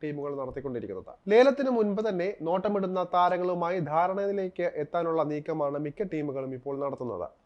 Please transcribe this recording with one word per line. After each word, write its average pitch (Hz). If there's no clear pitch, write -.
ടീമുകൾ 143
നടത്തിക്കൊണ്ടിരിക്കുന്നത്. 127
ലേലത്തിന് 262
മുൻപ് 220
തന്നെ 190
നോട്ടമിടുന്ന 185
താരങ്ങളുമായി 180
ധാരണയിലേക്ക് 185
എത്താനുള്ള 165
നീക്കമാണ് 151
മിക്ക 151
ടീമുകളും 139
ഇപ്പോൾ 139
നടത്തുന്നത്. 123